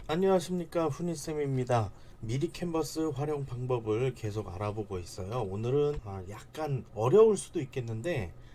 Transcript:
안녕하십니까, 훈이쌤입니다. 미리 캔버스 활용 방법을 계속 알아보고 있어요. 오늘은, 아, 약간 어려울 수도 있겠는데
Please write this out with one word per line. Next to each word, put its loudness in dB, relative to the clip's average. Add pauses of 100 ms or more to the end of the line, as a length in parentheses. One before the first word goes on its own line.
안녕하십니까, 2
훈이쌤입니다. 0 (300)
미리 -2
캔버스 -2
활용 -2
방법을 0
계속 -4
알아보고 -4
있어요. -6
오늘은, 0
아, -8
약간 -6 (100)
어려울 8
수도 -4
있겠는데 -4 (240)